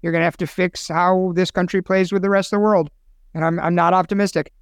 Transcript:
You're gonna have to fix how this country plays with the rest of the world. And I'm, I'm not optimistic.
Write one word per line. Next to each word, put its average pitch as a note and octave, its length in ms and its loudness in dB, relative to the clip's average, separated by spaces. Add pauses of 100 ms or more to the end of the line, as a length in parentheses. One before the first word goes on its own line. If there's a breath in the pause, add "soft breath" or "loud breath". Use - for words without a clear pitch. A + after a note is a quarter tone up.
You're E3 100 -4
gonna E3 140 0
have E3 120 -2
to E3+ 100 -4
fix - 400 -4
how F3+ 480 0
this F3+ 160 0
country F3+ 300 0
plays F#3+ 300 0
with G3 100 0
the G3 80 0
rest G3 220 0
of G#3 60 0
the G#3 60 2
world. F#3+ 260 2 (440)
And D#3+ 120 -4
I'm, E3+ 140 0
I'm F3 160 -2
not E3+ 180 2
optimistic. F#3 580 -2 (100)